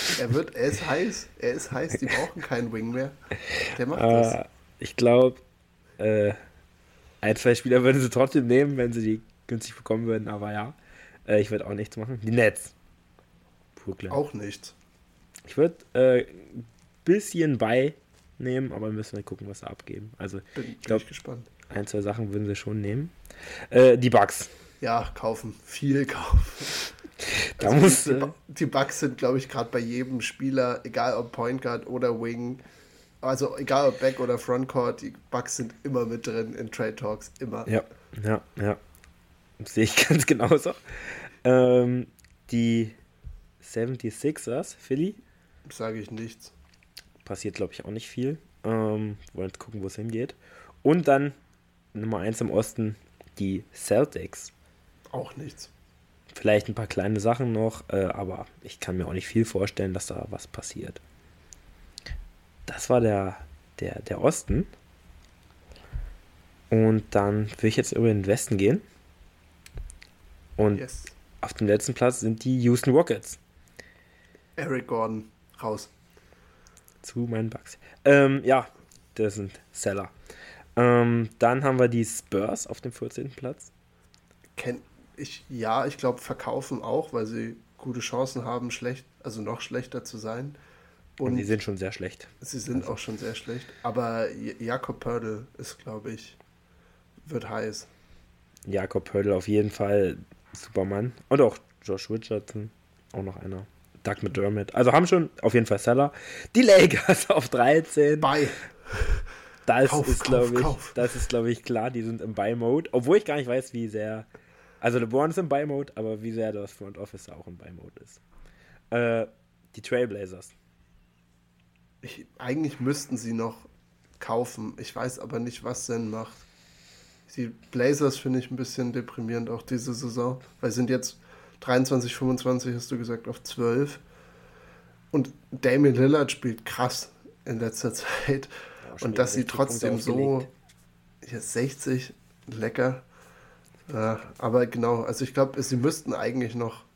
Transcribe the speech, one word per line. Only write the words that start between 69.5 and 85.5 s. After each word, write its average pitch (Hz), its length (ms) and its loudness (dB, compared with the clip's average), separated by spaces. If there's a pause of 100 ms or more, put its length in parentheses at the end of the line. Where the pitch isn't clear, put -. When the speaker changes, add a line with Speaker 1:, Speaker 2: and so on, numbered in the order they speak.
Speaker 2:
Und 104 220 4
Speaker 1:
Yes. - 280 -10 (360)
Speaker 2:
auf - 120 -8
dem 110 140 0
letzten 107 260 4
Platz 123 260 2
sind 113 240 -2
die 131 180 2
Houston 123 320 4
Rockets. 131 460 2 (1160)
Speaker 1:
Eric 131 320 -4
Gordon, 113 380 -2 (380)
raus. 107 260 -4 (1120)
Speaker 2:
Zu - 200 -10
meinen 113 280 -2
Bucks. - 280 -16 (280)
Ähm, 139 380 6
ja, 127 240 4 (480)
das 104 200 -2
sind 98 240 -10 (120)
Seller. 98 400 -6 (640)
Ähm, 120 540 4 (100)
dann 127 240 4
haben 131 160 2
wir 123 80 8
die 117 180 2
Spurs - 640 -4
auf - 140 -10
dem 123 100 -8
vierzehnten - 440 -10
Platz. - 360 -12 (840)
Speaker 1:
Kenn 123 240 -8 (340)
ich, - 340 -14
ja, 113 360 -2